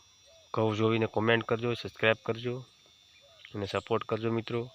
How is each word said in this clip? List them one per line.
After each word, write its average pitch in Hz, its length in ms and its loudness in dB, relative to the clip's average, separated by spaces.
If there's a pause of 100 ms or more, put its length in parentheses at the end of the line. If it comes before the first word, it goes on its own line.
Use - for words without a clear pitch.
(540)
ઘઉં 110 220 2
જોઈને 110 300 2
કોમેન્ટ 113 380 2
કરજો, 120 300 -2
સબસ્ક્રાઇબ 110 420 2 (100)
કરજો 120 400 -6 (880)
અને 101 100 -6
સપોર્ટ 104 380 -2
કરજો 113 280 -2
મિત્રો. 117 440 -4